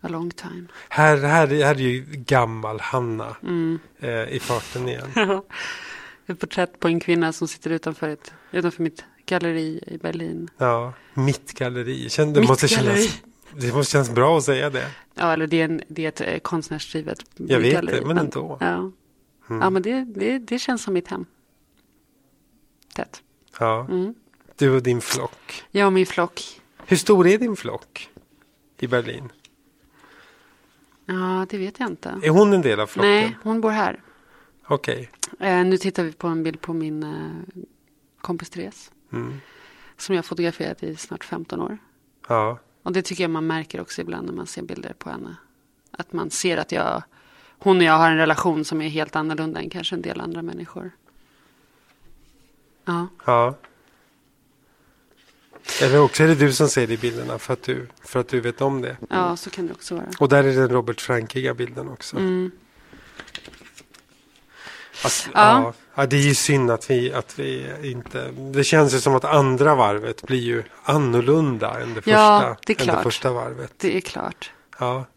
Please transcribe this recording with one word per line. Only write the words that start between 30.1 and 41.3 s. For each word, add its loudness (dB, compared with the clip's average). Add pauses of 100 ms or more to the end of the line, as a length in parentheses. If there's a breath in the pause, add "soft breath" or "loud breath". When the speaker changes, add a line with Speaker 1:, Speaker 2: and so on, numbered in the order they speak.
Speaker 1:
Ja, -2
det -8
vet -8
jag -4
inte. -10
Speaker 2:
Är 4
hon 8
en 6
del 2
av 0
flocken? 2
Speaker 1:
Nej, 2
hon 0
bor 2
här. -2 (640 soft breath)
Speaker 2:
Okej. -4 (300)
Speaker 1:
Eh, 2
nu 4
tittar -2
vi -4
på -8
en -2
bild -6
på -8
min, -4
eh, -12 (600)
kompis -8
Therese. -14 (220)
Speaker 2:
Mm. -8 (640 loud breath)
Speaker 1:
Som -4
jag -2
har -12
fotograferat -6
i -8
snart -14
femton -8